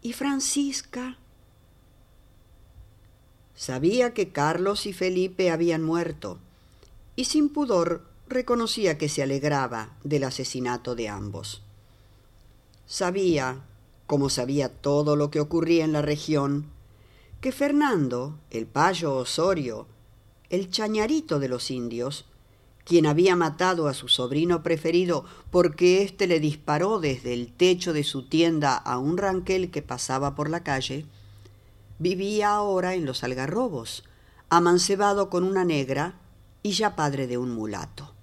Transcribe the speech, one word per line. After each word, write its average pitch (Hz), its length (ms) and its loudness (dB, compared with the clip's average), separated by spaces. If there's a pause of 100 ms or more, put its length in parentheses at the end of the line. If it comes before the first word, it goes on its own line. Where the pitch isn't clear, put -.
¿Y 233 100 -8
Francisca?". 269 1040 -4 (2500)
Sabía 196 580 0
que 214 200 -4
Carlos 170 520 0
y 208 80 -6
Felipe 185 580 0
habían 165 320 0
muerto, 160 560 -4 (800)
y 254 80 -2
sin 302 240 2
pudor 196 580 0 (220)
reconocía 226 720 0
que 151 100 -2
se 143 140 -2
alegraba 135 840 -2
del 143 200 0
asesinato 123 680 -4
de 117 140 -4
ambos. 101 540 -10 (1200)
Sabía, 175 800 0 (420)
como 139 220 2
sabía 131 400 0
todo 147 480 2
lo 147 140 0
que 151 100 -2
ocurría 165 460 2
en 156 60 0
la 151 100 0
región, 147 640 0 (720)
que 262 100 -2
Fernando, 170 880 0 (120)
el 110 160 -6
payo 160 500 2
Osorio, 131 680 -2 (640)
el 180 200 -2
chañarito 214 680 0
de 139 100 -2
los 123 220 -4
indios, 123 560 -6 (580)
quien 165 220 6
había 175 280 6
matado 170 540 0
a 135 60 -2
su 123 140 -14
sobrino 156 540 0
preferido 165 640 0 (260)
porque 180 520 6
éste 196 240 -2
le 175 120 4
disparó 156 640 0
desde 127 320 -2
el 120 180 -6
techo 180 440 2
de 147 100 0
su 135 240 -6
tienda 156 480 4
a 123 220 -4
un 147 180 0
ranquel 185 540 -2
que 147 100 -6
pasaba 135 540 -4
por 147 160 -4
la 170 120 -4
calle, 139 440 -6 (920)
vivía 196 520 0
ahora 190 440 0
en 175 120 -2
los 131 180 -6
Algarrobos, 139 800 -4 (460)
amancebado 190 800 4
con 175 140 0
una 190 200 0
negra 147 560 -2 (420)
y 208 100 -4
ya 208 220 0
padre 139 320 -2
de 123 120 -4
un 123 140 -4
mulato. 107 600 -8 (100)